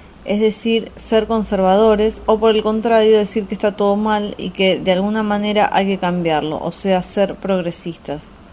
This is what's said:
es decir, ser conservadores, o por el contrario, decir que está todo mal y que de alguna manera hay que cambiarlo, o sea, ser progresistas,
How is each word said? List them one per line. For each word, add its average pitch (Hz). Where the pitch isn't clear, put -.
es 208
decir, 220
ser 220
conservadores, 214
o 220
por 220
el 214
contrario, 220
decir 208
que 214
está 202
todo 202
mal 208
y 185
que 185
de 185
alguna 208
manera 208
hay 196
que 196
cambiarlo, 165
o 170
sea, 185
ser 196
progresistas, 170